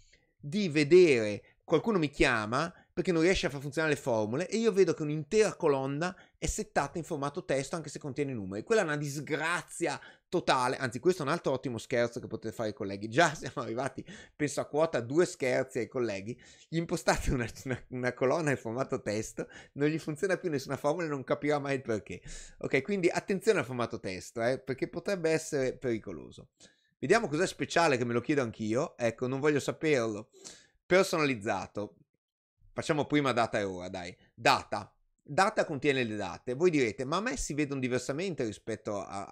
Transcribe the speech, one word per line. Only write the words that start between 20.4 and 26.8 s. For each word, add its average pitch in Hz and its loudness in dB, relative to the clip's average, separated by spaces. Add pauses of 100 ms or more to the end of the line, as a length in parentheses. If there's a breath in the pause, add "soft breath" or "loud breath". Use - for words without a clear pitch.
nessuna 139 -4
formula 160 -2
e - -6
non 139 -4
capirà 147 0
mai 139 -2
il 120 -4
perché. - -4 (380 loud breath)
Ok, - 0
quindi 190 2
attenzione 190 2
al 120 0
formato 120 -4
testo, 95 -6
eh, 131 2
perché - -6
potrebbe 170 -2
essere 135 0
pericoloso. 95 -6 (540 soft breath)